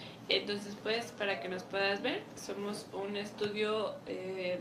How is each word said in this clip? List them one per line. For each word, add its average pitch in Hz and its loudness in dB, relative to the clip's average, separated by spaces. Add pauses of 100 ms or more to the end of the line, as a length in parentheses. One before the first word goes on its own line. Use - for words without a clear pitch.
(300)
Entonces, 202 2
pues, 226 2
para 196 2
que 185 -2
nos 185 -2
puedas 196 2
ver, 196 2 (180)
somos 202 -4
un 202 -2
estudio, 214 2 (140)
eh, 185 0